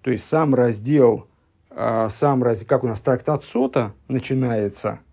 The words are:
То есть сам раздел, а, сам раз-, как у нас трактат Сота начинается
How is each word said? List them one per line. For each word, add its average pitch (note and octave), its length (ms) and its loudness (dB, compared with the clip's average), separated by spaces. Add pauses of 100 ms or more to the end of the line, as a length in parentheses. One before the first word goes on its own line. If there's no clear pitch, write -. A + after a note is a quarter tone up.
То C3 100 -4
есть A2 140 -2
сам D#3 300 2
раздел, A#2+ 720 2 (400)
а, A2+ 400 -2
сам C#3 340 0
раз-, A#2 220 0
как C3 200 0
у - 20 0
нас A2 160 -4
трактат C#3 420 -2
Сота C3 480 -2 (160)
начинается A#2+ 920 -2 (120)